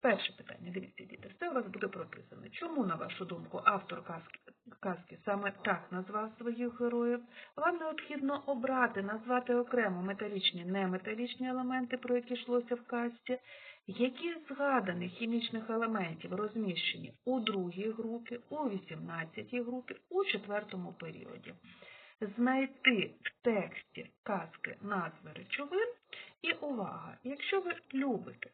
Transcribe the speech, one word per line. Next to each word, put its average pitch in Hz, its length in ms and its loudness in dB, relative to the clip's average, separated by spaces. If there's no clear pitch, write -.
Перше 220 320 4
питання, - 380 -12
дивіться, 190 340 -8
діти, 190 320 -14
все 349 140 -4
у 302 40 -4
вас 233 120 2
буде 190 220 -4
прописано. - 600 -10
Чому, 320 360 0
на 170 80 2
вашу - 300 -4
думку, 170 400 -8
автор - 400 2
казки, - 340 -10
казки 175 440 -4
саме 202 280 0
так 185 280 0
назвав 202 460 -2
своїх 240 420 -2
героїв? 240 420 2
Вам 339 200 4
необхідно 302 680 -2
обрати, 247 560 2
назвати 240 520 2
окремо 233 480 4
металічні, 196 600 0
неметалічні 196 840 0
елементи, 254 480 0
про 247 200 2
які 240 180 0
йшлося 240 400 2
в 240 120 -8
казці. 240 520 0
Які 254 480 2
з 320 140 -12
згаданих 220 640 2
хімічних 226 580 0
елементів 202 640 2
розміщені 202 800 0
у 254 160 4
другій 196 500 2
групі, 233 580 -4
у 294 200 0
вісімнадцятій 170 960 -4
групі, 247 340 -4
у 381 140 4
четвертому 196 680 -2
періоді? - 640 -12
Знайти 262 840 4
в - 220 -8
тексті - 680 0
казки 180 600 -4
назви 175 520 -4
речовин. 349 600 0
І 330 100 0
увага, 208 720 -4
якщо 285 360 0
ви 349 140 -2
любите 262 600 -2